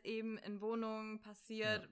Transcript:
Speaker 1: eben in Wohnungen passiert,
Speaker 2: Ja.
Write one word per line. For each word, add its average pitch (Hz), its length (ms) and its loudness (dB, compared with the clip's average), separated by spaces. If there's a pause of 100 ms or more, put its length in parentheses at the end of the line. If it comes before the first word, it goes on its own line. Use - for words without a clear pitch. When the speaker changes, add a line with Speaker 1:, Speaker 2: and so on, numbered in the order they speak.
Speaker 1:
eben 220 340 0
in 208 220 -4
Wohnungen 220 580 2
passiert, 214 680 0
Speaker 2:
Ja. - 60 -14